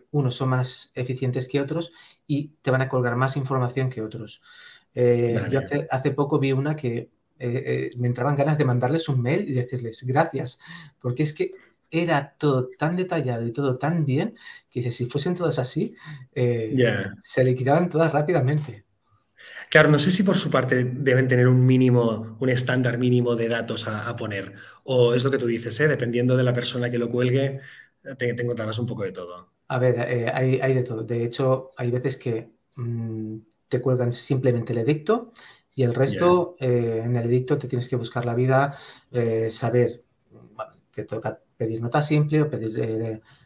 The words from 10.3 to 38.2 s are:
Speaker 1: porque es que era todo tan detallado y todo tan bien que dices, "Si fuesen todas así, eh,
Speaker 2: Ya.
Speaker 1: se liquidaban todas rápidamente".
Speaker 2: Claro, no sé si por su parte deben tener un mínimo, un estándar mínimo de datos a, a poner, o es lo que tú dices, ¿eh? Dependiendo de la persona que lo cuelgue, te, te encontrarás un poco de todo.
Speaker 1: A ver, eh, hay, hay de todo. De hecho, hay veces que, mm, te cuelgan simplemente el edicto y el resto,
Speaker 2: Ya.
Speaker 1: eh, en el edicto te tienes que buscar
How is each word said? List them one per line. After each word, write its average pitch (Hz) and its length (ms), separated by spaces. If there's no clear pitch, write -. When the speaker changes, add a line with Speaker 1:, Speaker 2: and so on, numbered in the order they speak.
Speaker 1:
porque 123 220
es 151 100
que 185 180
era 156 460
todo 131 400
tan 160 200
detallado 127 500
y 113 60
todo 135 240
tan 156 280
bien 147 300
que - 120
dices, 120 140
"Si 123 100
fuesen 151 300
todas 170 240
así, 143 360
eh, 120 440
Speaker 2:
Ya. 107 420
Speaker 1:
se - 260
liquidaban 131 440
todas 160 240
rápidamente". 147 720
Speaker 2:
Claro, 156 200
no 147 100
sé 185 120
si 190 120
por 185 140
su - 140
parte 127 320
deben 127 440
tener 123 200
un 127 180
mínimo, 120 760
un 131 100
estándar 123 480
mínimo 123 380
de 117 140
datos 113 380
a, 107 220
a 120 60
poner, 101 380
o 123 300
es 123 100
lo 131 80
que 131 60
tú 117 100
dices, 117 320
¿eh? 147 80
Dependiendo 123 500
de 127 60
la 123 100
persona 123 360
que 123 80
lo 117 120
cuelgue, 131 500
te, 120 160
te 120 100
encontrarás 113 360
un 120 60
poco 110 180
de 95 80
todo. 90 400
Speaker 1:
A 131 120
ver, 123 200
eh, 120 340
hay, 131 280
hay 135 120
de 127 100
todo. 113 200
De 117 220
hecho, 131 520
hay 120 140
veces 127 260
que, 113 340
mm, 113 600
te 127 140
cuelgan 123 320
simplemente 123 600
el 117 60
edicto 156 520
y 131 100
el 117 120
resto, 175 640
Speaker 2:
Ya. - 20
Speaker 1:
eh, 120 440
en 120 120
el 117 100
edicto 123 320
te 123 100
tienes 120 220
que 127 60
buscar 117 300